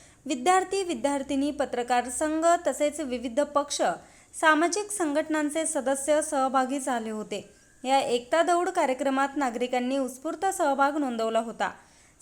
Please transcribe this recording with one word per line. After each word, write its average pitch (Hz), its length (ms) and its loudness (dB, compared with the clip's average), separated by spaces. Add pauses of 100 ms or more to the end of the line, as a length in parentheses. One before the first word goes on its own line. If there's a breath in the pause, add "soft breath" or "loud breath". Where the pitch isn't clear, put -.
(260 loud breath)
विद्यार्थी, 370 580 0
विद्यार्थिनी, 285 680 -2
पत्रकार 247 580 -2
संघ 311 360 0 (220)
तसेच 294 320 0
विविध 254 420 -4
पक्ष, 294 400 0 (600 loud breath)
सामाजिक 339 500 4
संघटनांचे 311 720 0
सदस्य 285 560 0
सहभागी 262 580 0
झाले 240 300 -4
होते. 214 400 -8 (340 soft breath)
या 269 160 4
एकता 240 420 0
दौड 349 280 2
कार्यक्रमात 269 680 0
नागरिकांनी 247 600 0
उत्स्फूर्त 311 480 -4
सहभाग 294 520 2
नोंदवला 226 420 0
होता. 220 320 -4 (500 soft breath)